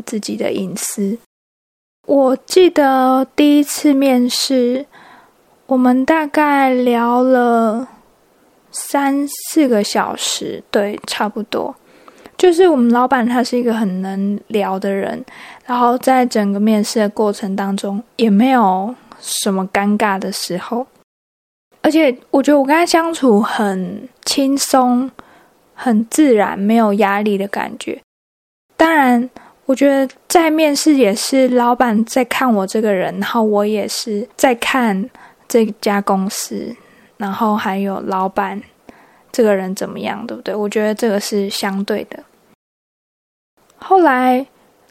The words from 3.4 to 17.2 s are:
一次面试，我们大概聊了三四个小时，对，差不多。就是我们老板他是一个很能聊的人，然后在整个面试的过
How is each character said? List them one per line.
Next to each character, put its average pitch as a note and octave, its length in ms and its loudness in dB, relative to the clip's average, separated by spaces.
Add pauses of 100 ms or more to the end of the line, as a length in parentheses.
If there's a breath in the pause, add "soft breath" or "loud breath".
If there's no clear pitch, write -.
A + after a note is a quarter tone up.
一 D4 60 4
次 C#4+ 300 0
面 C4 340 2
试， B3+ 600 -2 (800 loud breath)
我 C4 100 0
们 B3+ 260 2
大 D#4 220 0
概 C#4+ 480 0
聊 A#3+ 480 0
了 A#3+ 640 2 (840)
三 C#4+ 560 -2
四 - 400 0
个 G#3+ 160 2
小 - 320 -2
时， - 560 -8
对， G#3 340 -2
差 - 240 -4
不 G#3+ 140 -8
多。 - 320 -6 (600 loud breath)
就 F4+ 160 4
是 F4 160 4
我 D#4+ 80 4
们 A#3+ 160 4
老 A#3+ 140 2
板 B3+ 220 0
他 B3 160 0
是 - 140 -2
一 B3 40 0
个 A#3 120 0
很 F#3+ 280 -2
能 G3 460 -4
聊 F#3+ 320 -2
的 G3 120 -4
人， G3 320 -6 (420 loud breath)
然 B3 120 -4
后 A#3+ 200 2
在 B3+ 280 2
整 G#3+ 260 -2
个 G3+ 80 -2
面 G#3+ 240 2
试 A3+ 160 -4
的 G#3 100 2
过 G#3 220 -2